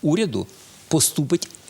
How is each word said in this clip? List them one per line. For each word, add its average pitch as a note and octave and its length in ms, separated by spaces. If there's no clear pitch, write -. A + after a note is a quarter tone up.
уряду, D3+ 460
поступить D#3+ 600